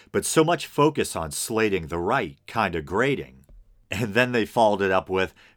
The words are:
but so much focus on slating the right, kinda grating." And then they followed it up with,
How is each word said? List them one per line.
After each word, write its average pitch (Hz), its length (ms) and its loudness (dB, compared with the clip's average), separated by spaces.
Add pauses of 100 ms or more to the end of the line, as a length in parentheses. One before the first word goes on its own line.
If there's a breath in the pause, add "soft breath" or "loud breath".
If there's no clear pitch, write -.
(100)
but 101 140 -2
so - 180 4
much 160 240 2
focus 143 480 0
on 82 160 -6
slating 104 560 0
the 85 120 -4
right, 95 480 -2
kinda 87 360 -2
grating." 87 640 -4 (460)
And 101 240 -4
then 123 180 2
they 110 140 0
followed 104 360 2
it 95 80 2
up 92 180 0
with, 92 260 -2 (220 loud breath)